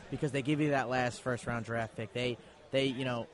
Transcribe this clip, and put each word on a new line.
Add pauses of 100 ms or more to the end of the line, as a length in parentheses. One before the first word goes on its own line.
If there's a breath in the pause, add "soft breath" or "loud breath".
(120 loud breath)
because
they
give
you
that
last
first-round
draft
pick.
They, (340 loud breath)
they,
you
know,